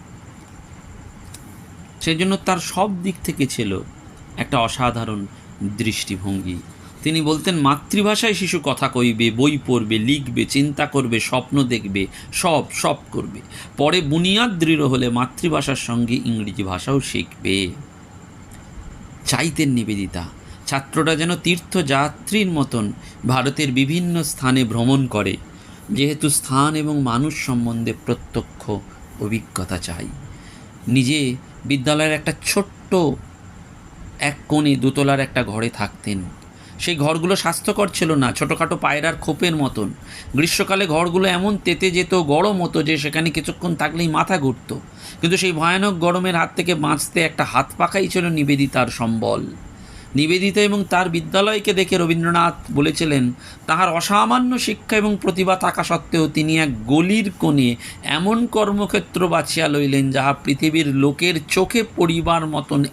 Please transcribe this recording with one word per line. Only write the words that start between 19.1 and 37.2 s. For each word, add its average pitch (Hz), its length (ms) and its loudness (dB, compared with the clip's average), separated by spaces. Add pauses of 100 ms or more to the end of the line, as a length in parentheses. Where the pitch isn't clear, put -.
চাইতেন 143 440 0
নিবেদিতা, 98 540 -2 (420)
ছাত্ররা 151 500 0
যেন 170 200 0
তীর্থযাত্রীর 170 1160 0
মতন 123 420 0 (340)
ভারতের 127 460 0
বিভিন্ন 165 500 0
স্থানে 131 420 0
ভ্রমণ 120 420 2
করে, 101 300 0 (540)
যেহেতু 147 400 0
স্থান 143 440 2
এবং 151 280 0
মানুষ 131 440 0
সম্বন্ধে 117 480 -2 (120)
প্রত্যক্ষ - 640 -6 (500)
অভিজ্ঞতা 95 580 -4
চাই। 87 280 -8 (800)
নিজে 131 480 2 (280)
বিদ্যালয়ের 151 480 2
একটা 156 200 -2 (140)
ছোট্ট - 500 -2 (1200)
এক 147 160 -2 (120)
কোণে 151 280 4
দোতলার 135 440 2
একটা 131 240 -2
ঘরে 110 240 -2
থাকতেন। 101 540 -6 (560)
সেই - 180 -2
ঘরগুলো 160 400 2